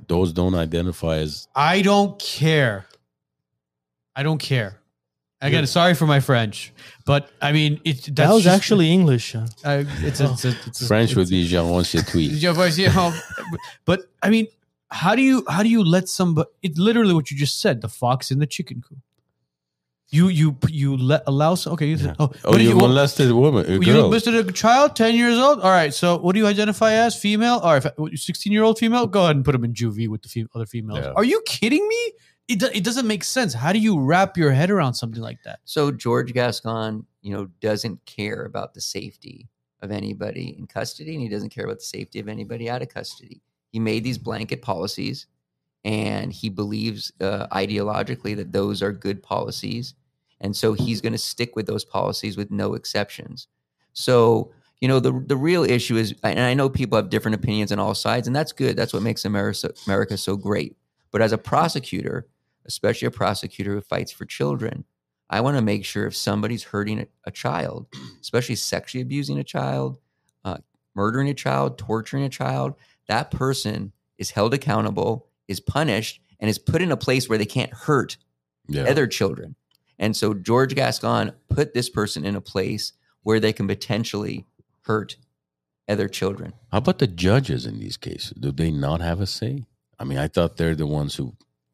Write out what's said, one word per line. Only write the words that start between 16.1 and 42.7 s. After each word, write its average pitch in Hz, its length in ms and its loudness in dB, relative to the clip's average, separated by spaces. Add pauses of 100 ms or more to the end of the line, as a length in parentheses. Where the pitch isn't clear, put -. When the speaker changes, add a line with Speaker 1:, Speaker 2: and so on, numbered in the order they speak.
Speaker 2:
It's 156 160 -4
literally 208 380 4
what 151 160 0
you 143 60 -8
just 139 220 -2
said. 127 220 0
The 110 80 -6
fox 123 400 -2
in 131 80 -2
the 147 80 0
chicken - 420 -8
coop. 139 120 -20 (1120)
You, 165 160 6
you, 156 280 4 (140)
you 139 260 0
let, 131 300 2
allow 147 300 2
some, 160 180 -4
okay. 143 140 0
You 156 80 0
Speaker 1:
Yeah. - 80 -2
Speaker 2:
said, - 160 -2
oh, 143 120 4 (140)
Speaker 1:
Oh, - 60 6
Speaker 2:
what 113 80 10
do 113 40 8
Speaker 1:
you 117 60 8
Speaker 2:
you, 113 60 6
what, 123 140 8
Speaker 1:
molested 135 420 4
a 117 40 6
woman, 123 300 6
a - 80 0
Speaker 2:
you 95 80 4
Speaker 1:
girl. - 220 8
Speaker 2:
molested 226 320 4
a 208 160 2
child, 254 440 4
ten 226 200 4
years 240 240 4
old. 277 220 6
All 185 100 6
right. 165 200 6
So 175 280 2
what 180 140 2
do 208 60 2
you 220 60 4
identify 208 480 2
as? 226 260 4
Female? 214 380 2
All 170 160 4
right, 135 80 6
fe-, 151 340 -4
sixteen-year-old 214 640 2
female. 233 300 2
Go 196 160 2
ahead 160 140 6
and 135 60 0
put 135 120 2
him 117 80 0
in 117 100 -2
juvie 113 340 -2
with 107 140 -6
the - 80 -20
fem-, 113 240 -8
other 117 140 -8
females. 110 320 -8
Speaker 1:
Yeah. 67 160 -6
Speaker 2:
Are 202 80 4
you 370 240 2
kidding 294 400 2
me? 466 260 -2 (340)
It 233 120 -2
do-, 254 120 0
it 202 120 -2
doesn't 240 240 -2
make 214 160 -2
sense. 208 320 -2
How 139 180 0
do 226 60 2
you 214 200 4
wrap 175 380 2
your 156 140 4
head 143 180 4
around 165 240 2
something 113 280 -8
like 113 240 -12
that? - 200 -16
Speaker 4:
So 147 240 0
George 123 420 -2
Gascon, 113 760 -4 (160)
you 101 100 -8
know, 101 140 -8 (120)
doesn't 104 460 -4
care 104 400 -8
about 104 300 -12
the - 60 -16
safety - 640 -14 (340)
of 101 80 -12
anybody 101 720 -8
in - 80 -16
custody, 147 480 -12
and 123 80 -8
he 113 60 -8
doesn't 104 200 -8
care 107 160 -12
about 104 140 -10
the - 60 -16
safety - 340 -14
of 104 80 -12
anybody 113 420 -10
out 127 140 -8